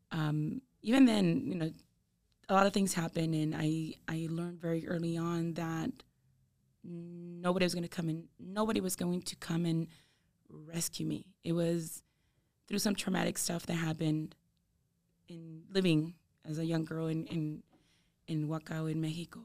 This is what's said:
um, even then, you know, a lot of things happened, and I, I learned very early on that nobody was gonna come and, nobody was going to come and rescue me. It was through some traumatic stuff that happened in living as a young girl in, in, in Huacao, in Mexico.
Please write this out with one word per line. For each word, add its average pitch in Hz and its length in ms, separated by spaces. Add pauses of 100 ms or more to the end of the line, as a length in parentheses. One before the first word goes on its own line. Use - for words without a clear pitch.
(120)
um, 151 500 (200)
even 262 220
then, 202 420
you 185 100
know, 160 160 (760)
a 202 60
lot 196 120
of 202 80
things 196 200
happened, 165 420
and 156 220
I, 156 380 (120)
I 160 220
learned 175 320
very 165 260
early 170 300
on 170 380
that 165 360 (920)
nobody 175 840
was 175 100
gonna 170 140
come 170 180
and, 160 220 (100)
nobody 208 400
was 185 160
going 180 280
to - 120
come 170 300
and 165 220 (640)
rescue 160 540
me. 156 200 (180)
It 170 100
was 170 500 (640)
through 202 120
some 202 160
traumatic 180 420
stuff - 280
that 170 80
happened 160 600 (920)
in 165 420
living 175 440 (320)
as 156 140
a 165 60
young 160 200
girl 160 220
in, 160 200
in, 151 360 (640)
in 151 200
Huacao, 160 440
in 160 100
Mexico. 160 420